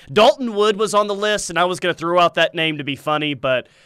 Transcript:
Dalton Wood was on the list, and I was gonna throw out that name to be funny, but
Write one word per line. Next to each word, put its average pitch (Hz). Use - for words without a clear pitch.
Dalton 240
Wood 208
was 202
on 208
the 202
list, 208
and 165
I 170
was 180
gonna 175
throw 170
out 170
that 165
name 160
to 143
be 135
funny, 151
but 127